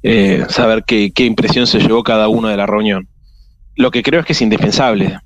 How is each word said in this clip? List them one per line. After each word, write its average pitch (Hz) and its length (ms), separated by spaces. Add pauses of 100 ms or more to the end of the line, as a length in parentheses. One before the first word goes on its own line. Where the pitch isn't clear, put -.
eh, 104 460
saber 110 380
qué, 104 260
qué 127 120
impresión 113 420
se 117 140
llevó 113 220
cada 110 260
uno 113 200
de 104 80
la 101 100
reunión. 104 400 (720)
Lo 123 140
que 117 120
creo 156 180
es 165 60
que 170 60
es 147 100
indispensable. 107 840